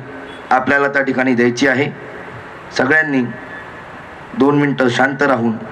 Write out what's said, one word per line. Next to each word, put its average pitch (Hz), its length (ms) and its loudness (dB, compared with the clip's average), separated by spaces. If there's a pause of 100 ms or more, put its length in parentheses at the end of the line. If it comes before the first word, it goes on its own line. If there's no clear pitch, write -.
(500)
आपल्याला 139 380 4
त्या 139 140 2
ठिकाणी 131 320 2
द्यायची 120 340 4
आहे. 135 220 2 (840)
सगळ्यांनी 143 460 2 (1160)
दोन 143 220 4
मिनिटं 131 280 2
शांत 135 340 2
राहून 117 340 2 (160)